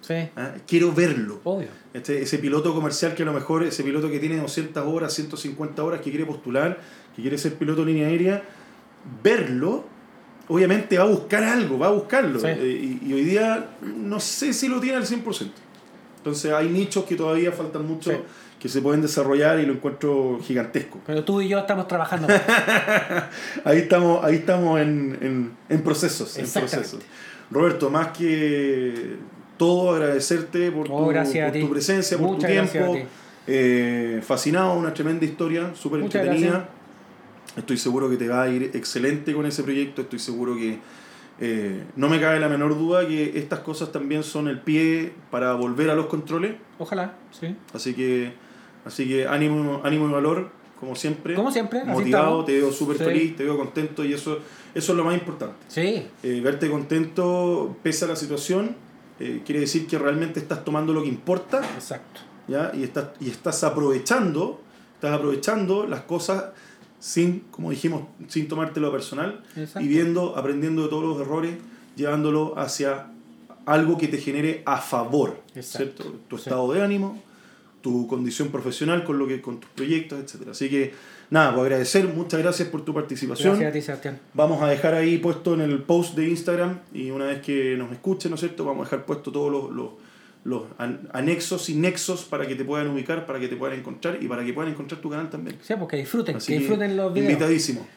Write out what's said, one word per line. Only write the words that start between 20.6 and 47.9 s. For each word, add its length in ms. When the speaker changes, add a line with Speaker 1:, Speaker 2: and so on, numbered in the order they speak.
Speaker 1:
Pero 180
tú 180
y 60
yo 120
estamos 280
trabajando. 400
Speaker 2:
<laughs> 1400
Ahí 140
estamos, 440
ahí 120
estamos 440
en, 420
en, 300
en 120
procesos, 560
en 80
Speaker 1:
Exactamente. 320
Speaker 2:
procesos. 240
Roberto, 380
más 280
que 1000
todo 380
agradecerte 760
por 180
Speaker 1:
Oh, 140
Speaker 2:
tu, 60
Speaker 1:
gracias 340
a 80
Speaker 2:
por 20
Speaker 1:
ti. 120
Speaker 2:
tu 60
presencia, 460
por 140
Speaker 1:
Muchas 180
Speaker 2:
tu 60
Speaker 1:
gracias 280
a 80
Speaker 2:
tiempo. 200
Speaker 1:
ti. 20
Speaker 2:
Eh, 800
fascinado, 480
una 200
tremenda 320
historia, 500
súper 260
Speaker 1:
Muchas 220
Speaker 2:
entretenida. 280
Speaker 1:
gracias. 1080
Speaker 2:
Estoy 200
seguro 320
que 80
te 100
va 160
a 60
ir 240
excelente 600
con 120
ese 180
proyecto, 380
estoy 180
seguro 360
que, 240
eh, 440
no 140
me 100
cabe 200
la 100
menor 280
duda 300
que 300
estas 220
cosas 320
también 320
son 240
el 120
pie 540
para 240
volver 360
a 60
los 120
controles. 480
Speaker 1:
Ojalá, 340
sí. 180
Speaker 2:
Así 200